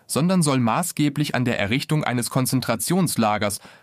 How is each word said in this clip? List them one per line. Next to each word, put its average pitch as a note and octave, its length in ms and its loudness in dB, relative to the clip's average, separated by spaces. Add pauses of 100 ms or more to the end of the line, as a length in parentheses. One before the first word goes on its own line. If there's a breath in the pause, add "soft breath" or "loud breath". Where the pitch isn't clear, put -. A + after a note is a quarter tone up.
sondern F3+ 360 0
soll C#3+ 180 2
maßgeblich D3 760 0
an B2+ 120 0
der A#2 140 0
Errichtung C3+ 440 0
eines A#2+ 260 -2
Konzentrationslagers B2 1300 0 (220 loud breath)